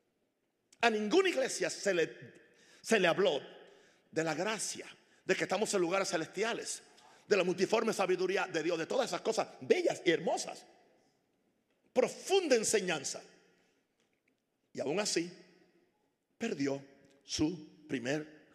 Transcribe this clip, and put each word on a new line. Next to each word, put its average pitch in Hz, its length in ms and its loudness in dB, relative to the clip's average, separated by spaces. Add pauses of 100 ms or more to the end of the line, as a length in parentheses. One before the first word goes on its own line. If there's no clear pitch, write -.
(800)
A 233 80 6
ninguna 220 400 4
iglesia 208 400 -2
se - 240 -2
le, 160 220 0 (680)
se 220 180 2
le 180 80 4
habló 160 320 2 (680)
de 156 140 -2
la 160 100 -2
gracia, 180 540 -4 (360)
de 131 120 2
que 160 80 -2
estamos 190 320 0
en 190 60 2
lugares 185 280 0
celestiales, 175 720 -4 (460)
de 196 100 4
la 175 60 4
multiforme 190 500 2
sabiduría 185 540 0
de 156 160 -2
Dios, 165 160 0
de 156 80 -4
todas 160 220 0
esas 170 120 -4
cosas 175 280 -2 (120)
bellas 330 420 2
y 175 60 2
hermosas. 175 560 0 (1300)
Profunda 269 600 2
enseñanza. 180 680 0 (1500)
Y 123 60 -8
aún 147 200 -2
así, 180 320 -2 (1080)
perdió 139 440 -4 (400)
su - 640 -4
primer 143 680 -4